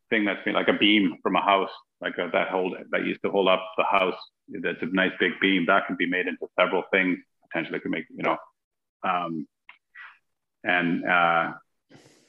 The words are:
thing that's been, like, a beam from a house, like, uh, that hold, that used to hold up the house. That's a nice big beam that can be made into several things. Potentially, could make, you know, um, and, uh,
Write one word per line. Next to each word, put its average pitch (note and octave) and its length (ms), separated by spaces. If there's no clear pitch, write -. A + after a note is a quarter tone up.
thing A2 160
that's F#2+ 200
been, G2+ 80
like, F2+ 160
a G#2+ 40
beam G#2 480
from F#2+ 140
a F2 60
house, G2 300
like, F2+ 180
uh, F2 140
that F2+ 180
hold, F#2 260
that F#2 140
used F#2+ 180
to F2 80
hold F#2+ 180
up F#2 120
the - 60
house. F#2 320
That's - 340
a - 40
nice F#2 340
big F2+ 220
beam F#2+ 240
that F#2+ 220
can F#2+ 100
be F2 100
made F2+ 200
into - 200
several F2+ 340
things. F#2 280
Potentially, E2 300
could - 100
make, - 180
you - 140
know, D#2+ 140
um, F2 420
and, F2+ 420
uh, E2+ 460